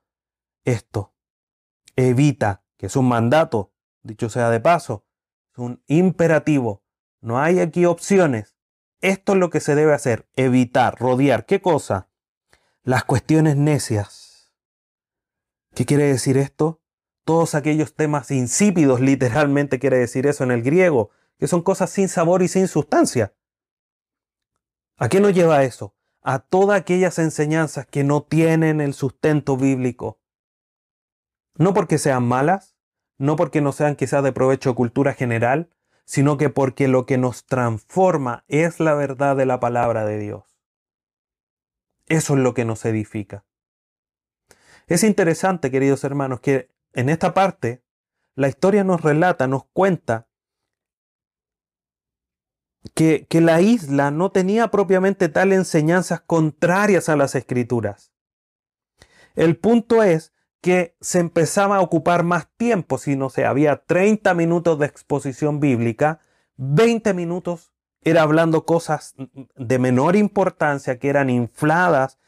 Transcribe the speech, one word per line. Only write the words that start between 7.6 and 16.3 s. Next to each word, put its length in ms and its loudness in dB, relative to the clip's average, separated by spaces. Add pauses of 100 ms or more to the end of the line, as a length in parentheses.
aquí 240 -2
opciones, 720 0 (460)
esto 300 -2
es 60 2
lo 120 0
que 100 -2
se 140 0
debe 180 4
hacer, 420 -2
evitar, 640 0
rodear, 460 0
¿qué 160 0
cosa? 480 -2 (760)
Las 220 -2
cuestiones 520 0
necias. 1000 -4 (1200)
¿Qué 100 -4
quiere 200 2
decir 340 0